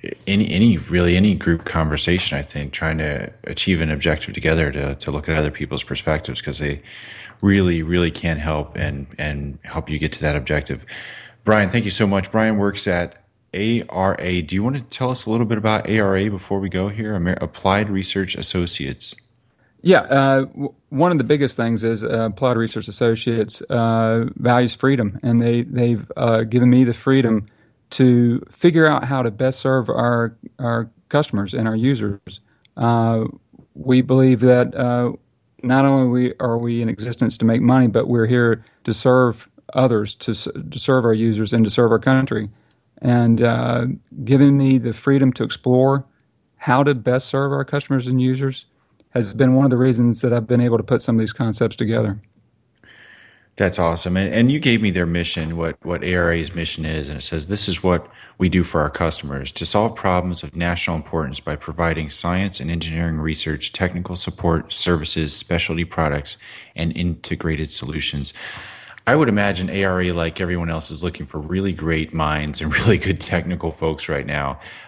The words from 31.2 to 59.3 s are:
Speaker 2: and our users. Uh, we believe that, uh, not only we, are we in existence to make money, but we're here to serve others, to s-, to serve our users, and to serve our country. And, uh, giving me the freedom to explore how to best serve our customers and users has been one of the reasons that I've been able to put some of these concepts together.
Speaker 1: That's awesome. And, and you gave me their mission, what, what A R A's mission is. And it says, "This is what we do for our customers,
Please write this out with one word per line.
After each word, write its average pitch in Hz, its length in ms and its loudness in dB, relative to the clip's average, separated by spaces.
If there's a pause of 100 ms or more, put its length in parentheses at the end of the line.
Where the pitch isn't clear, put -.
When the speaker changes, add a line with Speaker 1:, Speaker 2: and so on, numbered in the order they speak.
Speaker 2:
and 110 140 -2
our 110 80 -2
users. 107 640 -2 (380)
Uh, 113 480 2 (480)
we 127 280 2
believe 131 380 4
that, 123 340 4
uh, 123 380 -2 (500)
not 131 220 2
only 135 240 4
we, 123 320 0
are 117 180 -2
we 120 240 -2
in 113 60 -2
existence 113 500 -2
to 117 80 0
make 117 160 4
money, 123 260 6
but 110 200 2
we're 117 180 2
here 117 380 2 (220)
to 113 80 0
serve 127 560 2 (240)
others, 117 420 2
to - 160 -6
s-, - 160 -6 (240)
to - 80 -8
serve 131 240 2
our 117 100 4
users, 110 380 0
and 117 140 4
to 104 60 0
serve 117 200 4
our 113 80 4
country. 123 500 0 (520)
And, 120 400 4
uh, 120 460 0 (360)
giving 139 340 6
me 135 200 4
the 117 160 -2
freedom 135 400 2
to 120 100 -4
explore 131 600 2 (500)
how 131 280 2
to 139 120 2
best 123 320 -2
serve 139 240 -2
our 139 140 -2
customers 135 420 -2
and 127 140 2
users 131 440 -2 (460)
has 107 240 -2
been 127 180 6
one 135 100 6
of 135 60 4
the 123 80 2
reasons 120 440 4
that 120 120 2
I've 113 140 0
been 120 140 4
able 117 160 4
to 110 60 0
put 120 200 0
some 117 120 2
of 113 40 4
these 110 140 0
concepts 113 420 -2
together. 107 440 -2 (1400)
Speaker 1:
That's 92 220 0
awesome. 87 400 0
And, 98 160 0
and 120 180 4
you 151 80 0
gave 117 220 2
me 107 80 2
their 90 160 0
mission, 85 500 -4
what, 82 280 -4
what 85 200 -6
A 90 120 -2
R 85 160 2
A's 85 240 -4
mission 80 300 -6
is. 78 240 -6
And 73 100 -10
it - 20 -12
says, 78 240 -6
"This 101 220 -4
is 87 160 -4
what 87 260 0 (300)
we 90 100 4
do 90 140 2
for 82 180 -2
our 76 80 0
customers, 69 640 -6